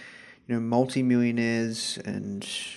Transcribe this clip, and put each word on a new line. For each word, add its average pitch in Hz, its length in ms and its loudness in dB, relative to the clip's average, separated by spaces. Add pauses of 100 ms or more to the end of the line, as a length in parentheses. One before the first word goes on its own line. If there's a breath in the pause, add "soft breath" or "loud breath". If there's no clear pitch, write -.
(460 loud breath)
you 120 80 -2
know, 113 60 0
multimillionaires 117 1400 2
and 101 420 -6 (300)